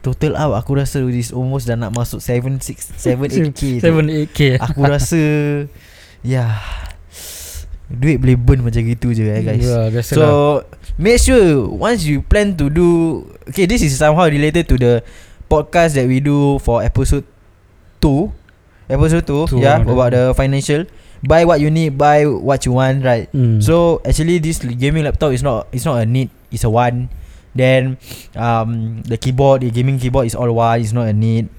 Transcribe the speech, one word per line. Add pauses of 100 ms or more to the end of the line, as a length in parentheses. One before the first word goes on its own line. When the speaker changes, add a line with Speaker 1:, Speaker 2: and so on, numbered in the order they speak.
Speaker 1:
Total
up
aku
rasa
is
almost
dah
nak
masuk
seven,
six,
seven,
eight
K
tu.
Speaker 2:
Seven,
eight
K.
Speaker 1:
Aku
rasa, (1000)
ya, (1300)
duit
boleh
burn
macam
gitu
je,
eh,
guys.
Speaker 2:
Ya,
biasalah.
Speaker 1:
So, (680)
make
sure
once
you
plan
to
do, (560)
okay,
this
is
somehow
related
to
the (520)
podcast
that
we
do
for
episode (720)
two. (560)
Episode
two,
Speaker 2:
Two,
Speaker 1:
yeah,
Speaker 2:
yeah.
Speaker 1:
about
the
financial. (380)
Buy
what
you
need,
buy
what
you
want,
right?
Speaker 2:
Hmm.
Speaker 1:
So,
actually,
this
gaming
laptop
is
not,
it's
not
a
need, (180)
it's
a
want. (380)
Then, (320)
um,
the
keyboard,
the
gaming
keyboard
is
all
want,
it's
not
a
need.